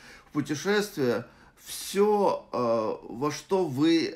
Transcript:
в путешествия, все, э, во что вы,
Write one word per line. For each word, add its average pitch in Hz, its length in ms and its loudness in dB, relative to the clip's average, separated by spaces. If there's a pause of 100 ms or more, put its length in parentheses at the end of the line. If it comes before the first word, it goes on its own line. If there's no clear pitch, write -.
(280)
в - 60 -20
путешествия, 151 920 0 (300)
все, - 960 0
э, 113 580 0
во 131 220 -4
что 185 340 -2
вы, 156 500 2